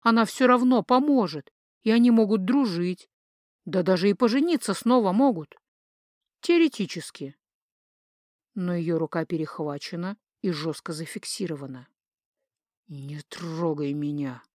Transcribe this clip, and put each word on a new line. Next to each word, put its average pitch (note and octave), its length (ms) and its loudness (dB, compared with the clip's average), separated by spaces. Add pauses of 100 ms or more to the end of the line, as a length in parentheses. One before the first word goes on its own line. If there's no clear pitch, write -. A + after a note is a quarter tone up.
Она A3+ 220 4
всё - 220 0
равно B3 360 4
поможет, B3 680 0 (300)
и G#3+ 80 0
они A#3+ 200 6
могут A3 340 4
дружить. F#3 640 -2 (560)
Да F#3 180 -2
даже F#3 280 2
и G3+ 40 2
пожениться C4 600 0
снова A#3 380 2
могут. G3+ 440 0 (840)
Теоретически. G3 960 -2 (1200)
Но F3+ 180 -4
её E3+ 240 -2
рука D#3+ 260 -2
перехвачена D#3+ 920 -8 (260)
и G3+ 80 -2
жёстко D#3+ 420 -6
зафиксирована. D3+ 960 -10 (1000)
Не C#3+ 400 -12
трогай D#3+ 640 -4
меня! D3 500 -6 (160)